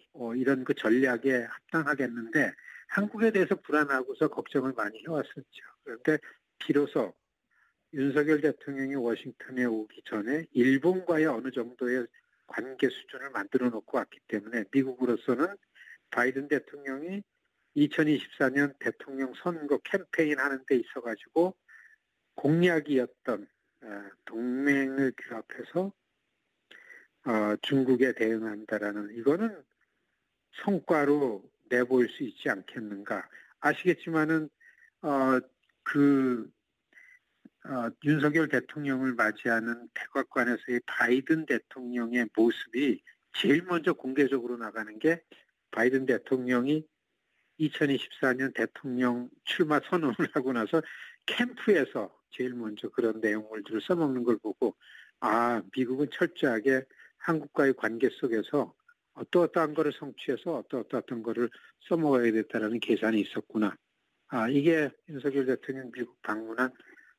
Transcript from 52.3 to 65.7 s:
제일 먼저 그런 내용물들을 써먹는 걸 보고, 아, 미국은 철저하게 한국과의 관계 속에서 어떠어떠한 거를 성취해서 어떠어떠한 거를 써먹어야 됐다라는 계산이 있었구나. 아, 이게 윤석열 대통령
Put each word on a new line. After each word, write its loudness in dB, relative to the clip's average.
제일 -6
먼저 -8
그런 0
내용물들을 -2
써먹는 0
걸 2
보고, -2
아, 2
미국은 -2
철저하게 2
한국과의 2
관계 2
속에서 -2
어떠어떠한 2
거를 2
성취해서 -6
어떠어떠한 -6
거를 -2
써먹어야 4
됐다라는 -2
계산이 2
있었구나. -2
아, -2
이게 4
윤석열 -2
대통령 -4